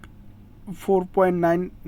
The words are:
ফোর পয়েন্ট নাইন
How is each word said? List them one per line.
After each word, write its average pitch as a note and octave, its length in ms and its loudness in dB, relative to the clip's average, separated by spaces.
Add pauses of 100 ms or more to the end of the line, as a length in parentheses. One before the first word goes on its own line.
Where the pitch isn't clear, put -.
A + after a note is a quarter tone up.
(840)
ফোর F#3+ 180 2 (140)
পয়েন্ট F#3 320 2
নাইন E3+ 140 2 (280)